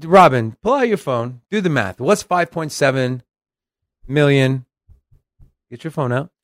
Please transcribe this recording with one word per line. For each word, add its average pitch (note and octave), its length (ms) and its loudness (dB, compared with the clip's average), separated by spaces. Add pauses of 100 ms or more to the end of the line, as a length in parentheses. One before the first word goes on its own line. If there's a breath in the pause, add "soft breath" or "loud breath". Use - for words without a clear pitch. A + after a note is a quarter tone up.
Robin, D3 600 4
pull A3+ 140 -2
out C4 120 0
your G#3 100 -2
phone, B2 440 -6 (100)
do G#3 100 -2
the F3+ 80 0
math. A2 300 -2
What's F#3 240 0
five F3+ 280 -2
point D#3+ 200 -8
seven C3 500 -2 (840)
million? C3+ 580 2 (1040)
Get A#2+ 140 -16
your D#3+ 80 -10
phone C#3 200 -4
out. C3+ 200 -6 (120)